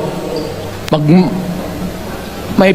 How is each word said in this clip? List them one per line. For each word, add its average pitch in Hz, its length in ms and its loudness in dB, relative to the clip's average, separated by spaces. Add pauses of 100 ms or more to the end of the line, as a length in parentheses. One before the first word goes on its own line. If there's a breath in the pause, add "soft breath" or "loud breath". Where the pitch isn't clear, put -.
(880)
pag 151 160 2 (1500)
may 196 200 6